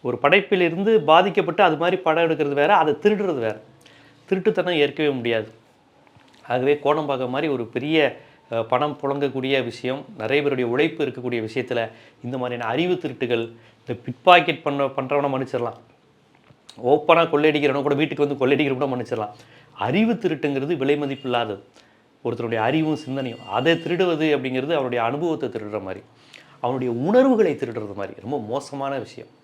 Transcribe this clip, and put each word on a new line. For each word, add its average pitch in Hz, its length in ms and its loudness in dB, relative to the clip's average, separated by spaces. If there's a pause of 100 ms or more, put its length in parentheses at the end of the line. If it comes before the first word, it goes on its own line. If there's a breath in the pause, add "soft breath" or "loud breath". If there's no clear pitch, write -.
ஒரு 123 200 -4
படைப்பிலிருந்து 190 760 4
பாதிக்கப்பட்டு 175 640 4
அது 160 140 4
மாதிரி 180 240 0
படம் 165 280 2
எடுக்கிறது 143 240 0
வேற, 147 220 4
அதை 156 180 4
திருடுறது 196 400 0
வேற. 110 280 -4 (680 soft breath)
திருட்டுத்தனம் 185 480 0
ஏற்கவே 147 320 2
முடியாது. 117 420 -2 (960)
ஆகவே 131 360 0
கோடம்பாக்கம் 139 460 0
மாதிரி 143 240 -2
ஒரு 120 120 -4
பெரிய, 139 520 0 (340 loud breath)
அஹ், 113 120 -2
பணம் 131 380 -2
புழங்கக்கூடிய 135 600 -2
விஷயம், 127 420 -6 (120)
நிறைய 131 260 0
பேருடைய 127 260 0
உழைப்பு 156 360 0
இருக்கக்கூடிய 120 440 -6
விஷயத்துல 120 420 -4 (320 loud breath)
இந்த 123 140 -8
மாதிரியான 120 340 -6
அறிவு 175 220 0
திருட்டுகள், 120 580 -4 (360 soft breath)
இந்த 120 180 -8
பிக்பாக்கெட் 160 560 4
பண்ண, 143 240 -2
பண்றவனை 139 440 -2
மன்னிச்சிடலாம், 123 460 -4 (1120)
ஓப்பனா 165 420 6
கொள்ளையடிக்கிறவனை 147 520 2
கூட, 143 140 2
வீட்டுக்கு 147 320 0
வந்து 139 200 0
கொள்ளையடிக்கிறவனை 139 300 2
கூட 131 180 -2
மன்னிச்சிடலாம். 110 360 -6 (400 loud breath)
அறிவு 196 420 0
திருட்டுங்கிறது 147 640 -2
விலை 147 240 0
மதிப்பில்லாதது. 120 580 -4 (640 soft breath)
ஒருத்தருடைய 117 320 -4
அறிவும் 151 400 0
சிந்தனையும், 131 540 -8
அதை 131 240 2
திருடுவது 165 640 0
அப்படிங்கிறது 131 360 -4
அவருடைய 123 300 0
அனுபவத்தை 143 460 -2
திருடுற 104 320 -8
மாதிரி, 95 220 -10 (560 loud breath)
அவனுடைய 127 340 -2
உணர்வுகளை 214 600 4
திருடுறது 110 420 -8
மாதிரி 98 260 -8
ரொம்ப 127 180 -6
மோசமான 135 580 -6
விஷயம். - 320 -14 (140)